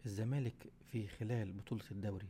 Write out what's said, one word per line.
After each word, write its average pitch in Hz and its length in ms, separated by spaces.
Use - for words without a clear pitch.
الزمالك 117 640
في 110 160
خلال 110 460
بطولة 104 380
الدوري 98 380